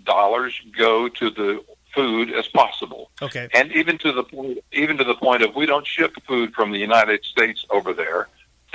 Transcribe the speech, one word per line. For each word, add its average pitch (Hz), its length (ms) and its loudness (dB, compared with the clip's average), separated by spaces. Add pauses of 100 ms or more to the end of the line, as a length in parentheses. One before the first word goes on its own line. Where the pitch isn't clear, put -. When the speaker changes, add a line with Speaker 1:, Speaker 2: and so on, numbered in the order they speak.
Speaker 1:
dollars 107 560 2 (160)
go 113 320 4
to 117 220 -2
the 104 340 -4 (300)
food 120 360 0
as 113 180 -4
possible. - 600 -2 (120)
Speaker 2:
Okay. 123 320 -8
Speaker 1:
And 139 180 4
even 160 260 0
to 156 140 0
the 127 120 -2
point, 135 340 -8 (140)
even 151 260 -2
to 135 60 2
the 120 100 0
point 123 280 2
of 107 140 0
we 143 80 0
don't 143 220 0
ship - 260 -2 (160)
food 120 240 -2
from 107 200 0
the 101 60 -4
United 107 460 2
States 117 460 0
over 92 240 0
there 82 340 -4 (460)